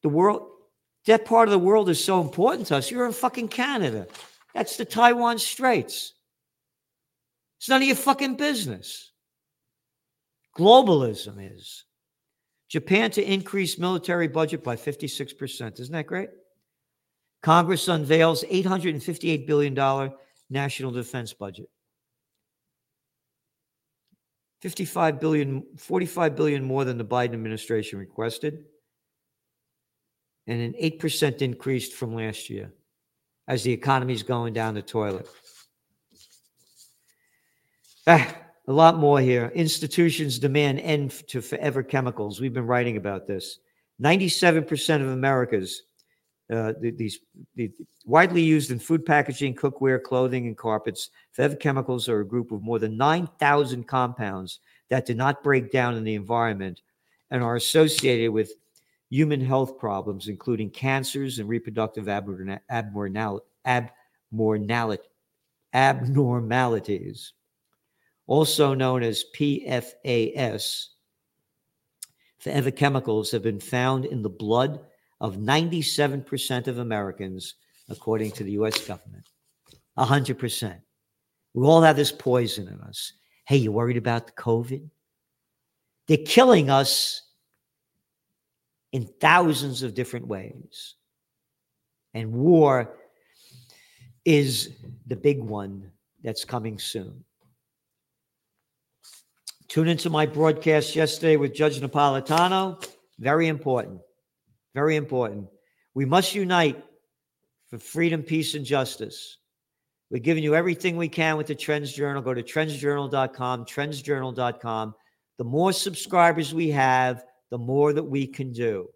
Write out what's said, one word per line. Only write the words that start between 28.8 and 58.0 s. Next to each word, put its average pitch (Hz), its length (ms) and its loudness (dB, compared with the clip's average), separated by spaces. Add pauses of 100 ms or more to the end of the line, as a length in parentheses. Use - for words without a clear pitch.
And 117 120 -4
an 120 180 -6
eight 160 200 -4
percent 147 440 -2
increase 127 500 -4
from 113 240 -8
last 110 340 -8
year 98 220 -12 (760)
as 127 160 -2
the 120 100 0
economy's 127 520 0
going 117 280 -4
down 110 220 -4
the 104 80 -6
toilet. 104 460 -4 (2750)
Ah, 160 300 6 (300)
a 135 60 -4
lot 165 240 8
more 143 240 6
here. 123 340 2
Institutions 156 840 0
demand 139 400 2
end 143 320 -2
f-, - 160 -18
to 127 120 -6
forever 135 440 -4
chemicals. 117 560 -4
We've 131 120 -4
been 120 140 -4
writing 120 300 0
about 98 300 -6
this. - 340 -8 (400)
Ninety-seven 170 640 4
percent 151 400 0
of 135 60 -2
America's, 127 760 0 (680)
uh, 110 200 -2
th-, 113 240 -6
these, 113 240 -8 (340)
the 113 160 -6 (340)
widely 170 380 4
used 151 300 2
in 113 80 -4
food 165 260 -2
packaging, 143 480 0
cookware, 131 480 0
clothing, 127 460 -2
and 110 100 -10
carpets, 107 520 -6 (200)
forever 143 240 -2
chemicals 131 540 -4
are 110 100 0
a 101 80 -2
group 117 240 -4
of 104 120 -6
more 113 180 -2
than 110 160 -4
nine 156 320 2 (100)
thousand 143 480 2
compounds 117 720 -4 (300)
that 127 180 0
do 123 80 -2
not 139 300 -2
break 135 260 2
down 120 240 0
in 113 80 -4
the 110 140 -2
environment 101 680 -2 (480)
and 123 140 0
are 117 100 0
associated 135 800 2